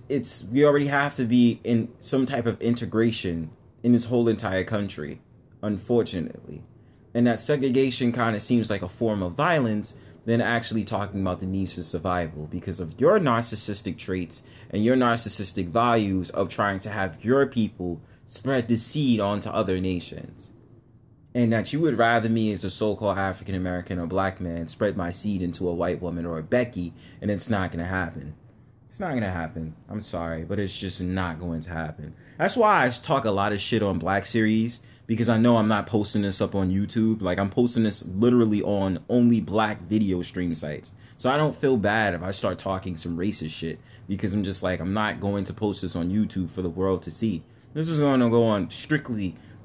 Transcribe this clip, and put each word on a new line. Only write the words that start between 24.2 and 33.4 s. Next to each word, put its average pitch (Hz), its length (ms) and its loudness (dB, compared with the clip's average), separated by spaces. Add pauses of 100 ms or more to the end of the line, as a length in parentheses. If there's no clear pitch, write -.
man 85 260 -6
spread 101 300 -2
my 87 140 -2
seed 98 300 -4
into 87 280 -2
a 85 40 0
white 87 280 -2
woman 85 240 -6
or 82 140 -6
a 78 40 -8
Becky, 101 500 -2 (280)
and 98 80 -2
it's 101 200 -4
not 95 220 -2
gonna 85 140 -4
happen. 85 480 -6 (560)
It's - 100 -16
not 180 140 -4
gonna 107 180 -2
happen. 80 440 -6 (120)
I'm 104 140 -8
sorry, 82 420 -6
but 98 140 -6
it's 98 200 -4
just 95 240 -6
not 90 380 -2
going 85 220 -6
to 82 80 -12
happen. 80 460 -8 (240)
That's 185 180 0
why 208 280 6
I 127 40 2
talk 135 360 0
a 107 60 2
lot 101 220 2